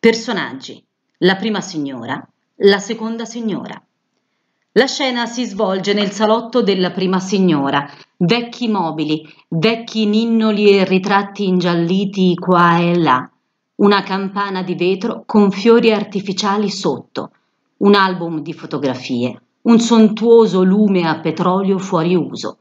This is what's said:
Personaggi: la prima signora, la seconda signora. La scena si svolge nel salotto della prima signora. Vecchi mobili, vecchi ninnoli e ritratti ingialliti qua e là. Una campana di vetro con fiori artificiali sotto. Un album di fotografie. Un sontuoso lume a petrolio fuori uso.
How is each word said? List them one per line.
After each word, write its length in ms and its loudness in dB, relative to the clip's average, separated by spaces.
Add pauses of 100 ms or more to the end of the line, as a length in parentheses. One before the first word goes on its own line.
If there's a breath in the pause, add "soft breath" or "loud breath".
Personaggi: 840 -2 (340)
la 180 2
prima 240 -4
signora, 640 -10 (300)
la 240 4
seconda 440 -8
signora. 560 -8 (920)
La 140 4
scena 400 -4
si 180 -6
svolge 500 -2
nel 160 -2
salotto 500 0
della 300 0
prima 300 -2
signora. 680 0 (280 loud breath)
Vecchi 500 -2
mobili, 580 -4 (220 loud breath)
vecchi 600 -2
ninnoli 720 2
e 80 4
ritratti 600 -2
ingialliti 880 0
qua 440 2
e 200 2
là. 320 0 (460)
Una 260 4
campana 600 -6
di 100 -6
vetro 500 -4
con 280 2
fiori 400 4
artificiali 760 -2
sotto. 640 -6 (460)
Un 180 4
album 460 0
di 120 -10
fotografie. 880 -6 (220)
Un 160 6
sontuoso 840 4
lume 420 2
a 140 -2
petrolio 580 -2
fuori 380 0
uso. 440 -6